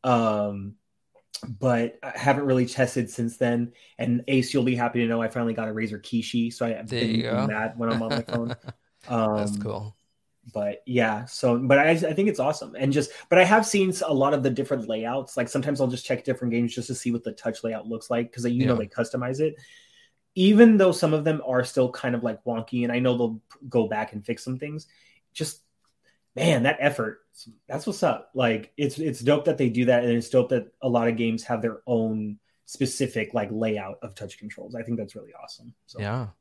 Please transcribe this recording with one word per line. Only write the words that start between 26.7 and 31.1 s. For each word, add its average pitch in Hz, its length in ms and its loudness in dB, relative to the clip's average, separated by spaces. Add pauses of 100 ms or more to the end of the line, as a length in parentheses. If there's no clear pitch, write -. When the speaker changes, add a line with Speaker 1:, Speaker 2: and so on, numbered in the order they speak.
Speaker 1:
effort, 113 400 0 (460)
that's 143 200 -6
what's - 160 -4
up. 143 320 0
Like, 117 420 0
it's, 143 220 -2
it's 151 220 -4
dope 143 260 2
that 156 120 0
they 135 100 2
do 120 180 2
that, 123 180 6
and 120 80 2
it's 117 160 0
dope 127 220 4
that 120 220 -2 (100)
a 131 60 0
lot 117 200 2
of 117 80 0